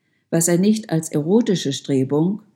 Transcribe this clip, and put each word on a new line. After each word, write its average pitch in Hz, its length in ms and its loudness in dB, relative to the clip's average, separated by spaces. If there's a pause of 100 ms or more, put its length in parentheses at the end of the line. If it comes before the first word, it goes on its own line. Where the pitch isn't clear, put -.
(300)
was 165 180 0
er 175 100 2
nicht 214 320 2
als 160 200 -2
erotische 175 640 0
Strebung, 143 680 -2 (140)